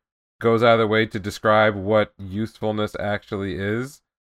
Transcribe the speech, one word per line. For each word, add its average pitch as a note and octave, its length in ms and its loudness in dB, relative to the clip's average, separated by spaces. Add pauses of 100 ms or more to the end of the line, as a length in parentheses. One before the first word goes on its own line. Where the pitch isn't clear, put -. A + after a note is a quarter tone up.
(420)
goes A2+ 220 2
out A#2 100 6
of A2+ 60 4
their A2+ 80 2
way A2 180 2
to G#2 140 -8
describe G#2+ 560 2
what G#2 420 0
usefulness G#2+ 840 -6
actually G2+ 560 -6
is, A2+ 460 -6 (260)